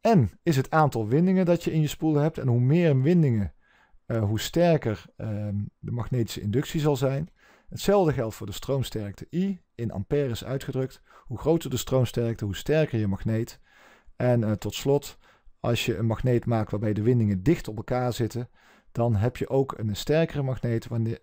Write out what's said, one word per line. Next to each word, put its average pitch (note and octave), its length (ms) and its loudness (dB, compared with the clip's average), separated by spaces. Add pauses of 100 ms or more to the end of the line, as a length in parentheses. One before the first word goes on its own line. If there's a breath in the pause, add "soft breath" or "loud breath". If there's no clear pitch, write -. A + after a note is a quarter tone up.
En F#3 300 4 (120)
is E3 140 2
het - 140 0
aantal C3 380 2
windingen F3+ 360 4
dat E3+ 200 2
je - 80 -2
in D#3+ 80 2
je D3+ 60 2
spoel D#3 280 0
hebt. D3 240 0
En C3 100 -2
hoe A#2+ 120 4
meer C#3 420 4
windingen, C3+ 520 2 (520 soft breath)
eh, A2+ 160 -2
hoe G#2 180 0
sterker, D#3+ 640 2 (120)
ehm, G#2 380 -6 (240)
de - 120 -10
magnetische A#2+ 500 -4
inductie C3 400 -2
zal D3 160 2
zijn. C3+ 340 -2 (380 soft breath)
Hetzelfde F#3 440 2
geldt A2+ 220 -4
voor G2+ 120 -12
de G2+ 60 -10
stroomsterkte A2 760 -6
I, F#3 300 -2 (140)
in A#2 180 -6
amperes B2 520 -4
uitgedrukt. C3 580 -6 (220 soft breath)
Hoe A#2 140 -10
groter D#3 320 0
de B2 60 -2
stroomsterkte, A#2 680 0
hoe G2 120 -4
sterker D3 420 0
je G#2+ 80 0
magneet. A2 540 -4 (560 soft breath)
En, B2 280 2
eh, G#2+ 80 0
tot G#2 220 -4
slot, - 440 -2 (420 soft breath)
als A#2+ 260 0
je G#2+ 100 0
een A2 100 0
magneet A#2 400 0
maakt A2 240 0
waarbij G#2+ 220 -2
de G#2 100 -2
windingen G#2+ 400 2
dicht A2+ 260 0
op A2 80 -10
elkaar B2 360 -2
zitten, A#2 360 -4 (440 soft breath)
dan A#2 240 2
heb A2+ 200 0
je - 120 -4
ook C3+ 300 0
een G#2+ 180 -4
sterkere D#3 460 0
magneet B2 440 -2
wanneer, A2+ 360 -4